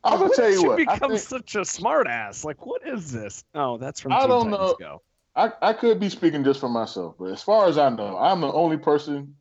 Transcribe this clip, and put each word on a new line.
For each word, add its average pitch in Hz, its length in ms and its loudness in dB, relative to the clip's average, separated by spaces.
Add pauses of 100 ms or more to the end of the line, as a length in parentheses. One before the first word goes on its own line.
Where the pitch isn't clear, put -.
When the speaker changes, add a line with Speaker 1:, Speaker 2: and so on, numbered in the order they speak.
Speaker 1:
I'm - 160 4
gonna 381 60 4
Speaker 2:
When - 80 4
Speaker 1:
tell 233 160 4
Speaker 2:
did 196 60 6
Speaker 1:
you 185 60 4
Speaker 2:
you 156 60 4
Speaker 1:
what, - 60 4 (160)
I 202 60 2
Speaker 2:
become 262 160 -2
Speaker 1:
think 208 100 -2
Speaker 2:
such - 340 -12
a 208 60 0
smartass? 160 800 -2
Like, 151 220 -12
what 370 220 -10
is 185 240 -10
this? 107 320 -12 (120)
Oh, 131 220 -2
that's 131 220 -12
from 139 140 -4
Speaker 1:
I 233 80 2
Speaker 2:
Teen 262 80 2
Speaker 1:
don't 233 220 2
Speaker 2:
Titans 190 200 -2
Speaker 1:
know. 165 80 2
Speaker 2:
Go. 76 220 -16 (340)
Speaker 1:
I, 202 160 0 (100)
I 220 120 2
could 220 260 2
be 196 100 -2
speaking 151 340 0
just 135 160 2
for 131 100 -4
myself, 101 480 -4
but 92 120 -12
as 98 120 -10
far 202 260 4
as 147 100 2
I 139 120 6
know, 104 280 -4
I'm 170 240 2
the 139 100 -2
only 160 260 2
person 147 640 -2